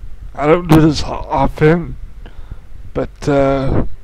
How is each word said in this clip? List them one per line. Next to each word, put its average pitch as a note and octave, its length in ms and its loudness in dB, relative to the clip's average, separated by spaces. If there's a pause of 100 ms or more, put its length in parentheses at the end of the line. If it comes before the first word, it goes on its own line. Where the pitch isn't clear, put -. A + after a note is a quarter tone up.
(360)
I D3 120 -2
don't F3 200 4
do D#3 140 6
this D3+ 220 4
o-, - 40 -8
often, D3+ 880 0 (1000)
but, - 360 -6
uh, C3+ 560 2 (180)